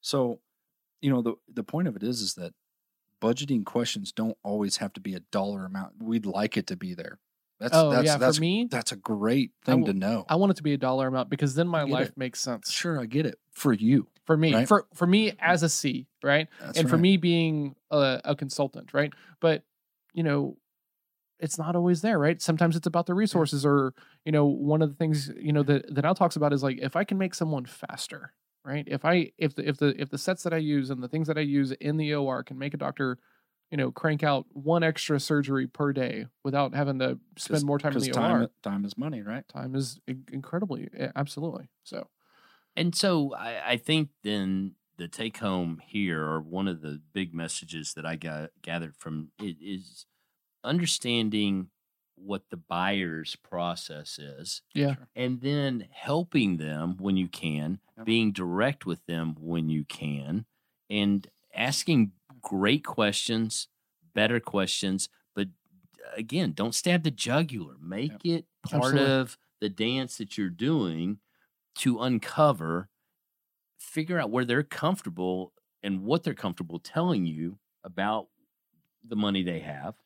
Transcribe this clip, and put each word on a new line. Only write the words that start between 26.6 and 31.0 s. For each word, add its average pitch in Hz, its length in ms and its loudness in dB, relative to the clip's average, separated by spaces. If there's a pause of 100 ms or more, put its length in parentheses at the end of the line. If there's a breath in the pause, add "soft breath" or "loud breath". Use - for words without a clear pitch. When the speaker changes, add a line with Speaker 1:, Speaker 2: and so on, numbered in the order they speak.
Speaker 2:
like, 135 200 0
if 135 140 -4
I 196 80 2
can 202 120 -2
make 190 180 -2
someone 151 300 -2
faster, - 720 -12 (300)
right? 143 240 -4
If 139 160 -4
I, 170 340 4
if 151 160 0
the, 139 140 -2
if 139 80 0
the, 143 240 4
if 139 100 -4
the 135 80 -6
sets 185 240 -2
that 175 120 -2
I - 40 0
use 147 320 0
and 127 120 -4